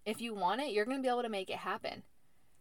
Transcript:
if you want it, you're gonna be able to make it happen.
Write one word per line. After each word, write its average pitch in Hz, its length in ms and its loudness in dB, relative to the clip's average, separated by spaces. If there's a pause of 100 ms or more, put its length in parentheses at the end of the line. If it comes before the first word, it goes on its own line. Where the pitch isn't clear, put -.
if 220 160 -2
you 233 140 -4
want 196 260 2
it, 294 100 -2
you're 208 140 4
gonna 269 160 0
be 262 60 2
able 240 160 4
to 226 60 0
make 196 200 -2
it - 80 -4
happen. - 460 -4 (580)